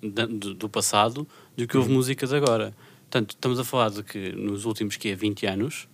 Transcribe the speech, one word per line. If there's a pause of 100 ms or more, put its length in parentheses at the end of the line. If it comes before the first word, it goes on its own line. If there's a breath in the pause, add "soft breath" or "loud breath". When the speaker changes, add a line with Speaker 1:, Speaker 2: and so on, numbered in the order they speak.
Speaker 1:
da,
do,
do
passado (300 loud breath)
do
que
houve
Speaker 2:
Uhum.
Speaker 1:
música
de
agora. (380 loud breath)
Portanto,
estamos
a
falar
de
que
nos
últimos,
quê,
vinte
anos